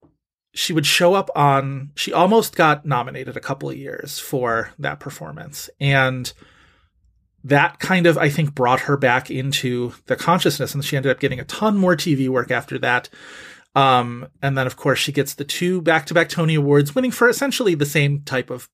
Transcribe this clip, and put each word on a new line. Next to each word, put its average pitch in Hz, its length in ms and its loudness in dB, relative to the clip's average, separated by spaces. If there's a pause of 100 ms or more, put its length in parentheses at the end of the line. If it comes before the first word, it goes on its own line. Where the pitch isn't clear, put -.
(520)
she - 220 -4
would 156 100 2
show 175 300 4
up 190 200 0
on, 139 600 0
she - 160 -6
almost 196 420 4
got 147 300 2
nominated 127 500 -4
a - 60 -12
couple 143 300 -8
of 131 80 -10
years 139 400 -12
for 117 600 -4
that 143 220 -6
performance. 151 680 -16 (100)
And 131 500 0 (1120)
that 143 340 2
kind 180 280 2
of, 160 100 6
I 151 120 2
think, 143 260 -2
brought 127 260 2
her 143 160 0
back 131 340 2
into 127 640 -4 (120)
the 127 100 -2
consciousness. 170 580 0
And 139 100 -4
she 147 120 -2
ended 131 160 2
up - 80 -8
getting 127 200 -2
a - 40 -12
ton 208 320 0
more 180 200 4
T 156 180 0
V 135 140 0
work 127 220 0
after 123 300 -4
that. 123 280 0 (680)
Um, 127 520 2 (120)
and 139 160 -2
then, 131 120 0
of - 80 -8
course, 131 240 0
she - 120 -2
gets 143 220 -2
the - 100 -10
two 180 380 -2
back-to-back 160 460 0
Tony 160 260 0
Awards, 143 400 4
winning 254 160 0
for 240 180 4
essentially 240 460 0
the 147 100 -2
same 143 380 0
type 127 260 -4
of 123 260 -12